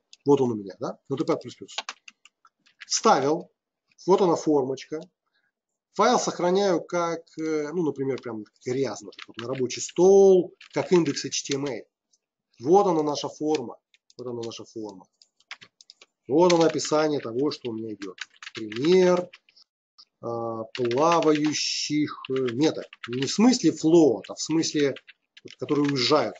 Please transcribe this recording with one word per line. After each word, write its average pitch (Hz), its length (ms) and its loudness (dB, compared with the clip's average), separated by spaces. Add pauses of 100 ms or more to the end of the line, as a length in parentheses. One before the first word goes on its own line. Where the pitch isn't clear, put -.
(240)
Вот 139 160 4
он 123 120 0
у - 20 -4
меня, 98 240 -12
да? 165 220 -8 (100)
Notepad 143 300 -2
плюс 120 160 -18
плюс. - 180 -18 (1120)
Вставил. 160 640 0 (560)
Вот 208 160 4
она 170 120 4
формочка. 139 680 -2 (920)
Файл 220 260 2
сохраняю 180 640 0
как, 170 420 -4 (160)
э, 156 340 -4
ну, 180 100 -2
например, 135 400 -4
прям 110 220 -10 (200)
грязно, 120 460 -4 (160)
вот - 100 -20
на 117 120 -10
рабочий 123 340 -4
стол, 190 720 6 (180)
как 147 200 -2
индекс 147 340 2
H - 180 -8
T 143 120 -4
M 139 100 -4
L. 113 160 -8 (800)
Вот 185 260 4
она 160 160 0
наша 147 260 -4
форма. 151 480 -4 (400)
Вот 123 100 -14
она 120 160 -10
наша 113 220 -12
форма. 101 420 -14 (1200)
Вот 170 240 4
оно 165 120 4
описание 151 560 0
того, 123 300 -4
что 127 200 -10
у 110 40 -8
меня 110 200 -10
идет. 98 220 -14 (380)
Пример, 175 720 2 (920)
а, 117 440 -8 (100)
плавающих, 147 1600 0
э, 131 240 -4
меток. 139 320 -2 (220)
Не 127 180 -4
в - 40 -6
смысле 220 420 4
float, 156 560 4
а 98 60 -10
в - 60 -14
смысле, 151 540 -2 (500)
вот, - 120 -18
которые 143 300 -2
уезжают 131 520 0